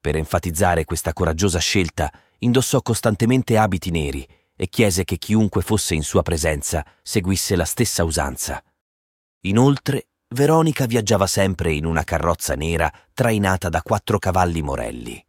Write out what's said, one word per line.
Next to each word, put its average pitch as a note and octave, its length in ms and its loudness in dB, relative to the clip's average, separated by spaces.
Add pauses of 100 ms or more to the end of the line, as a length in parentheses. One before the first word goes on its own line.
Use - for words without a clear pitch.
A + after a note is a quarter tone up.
Per D#2 160 -2
enfatizzare E2 680 0
questa E2 280 -4
coraggiosa E2+ 460 0
scelta, E2+ 520 0 (280)
indossò B2 420 2
costantemente A2+ 800 0
abiti F#2+ 320 0
neri C#2+ 360 -4 (300)
e - 120 -4
chiese F#2+ 360 2
che F#2 140 -4
chiunque G#2+ 420 0
fosse G#2 340 -2
in D#2 80 -2
sua - 200 0
presenza D#2 600 -2 (200)
seguisse F#2+ 520 -2
la E2+ 120 2
stessa - 360 -2
usanza. C#2+ 600 -4 (800)
Inoltre, B2+ 680 2 (200)
Veronica D3 580 2
viaggiava A2 400 2
sempre F2+ 460 0
in D2+ 120 -2
una E2 200 0
carrozza E2 500 -2
nera D#2+ 360 0 (220)
trainata G2+ 560 0
da E2+ 140 -2
quattro G#2 360 -2
cavalli F2 440 0
morelli. A#1+ 680 -8